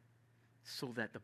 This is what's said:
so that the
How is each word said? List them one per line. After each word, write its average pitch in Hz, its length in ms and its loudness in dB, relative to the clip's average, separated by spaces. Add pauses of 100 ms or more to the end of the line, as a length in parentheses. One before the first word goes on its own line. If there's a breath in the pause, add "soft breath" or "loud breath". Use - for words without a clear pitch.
(640)
so - 220 -2 (100)
that 110 160 4
the 110 120 -6